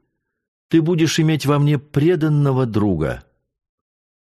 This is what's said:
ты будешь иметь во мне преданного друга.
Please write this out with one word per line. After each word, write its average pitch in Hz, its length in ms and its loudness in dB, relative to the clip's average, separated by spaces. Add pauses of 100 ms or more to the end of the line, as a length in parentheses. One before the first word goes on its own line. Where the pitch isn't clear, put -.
(680)
ты 160 140 2
будешь 160 360 0
иметь 156 280 0
во 147 120 0
мне 147 200 0
преданного 147 880 0
друга. 92 580 -2 (1160)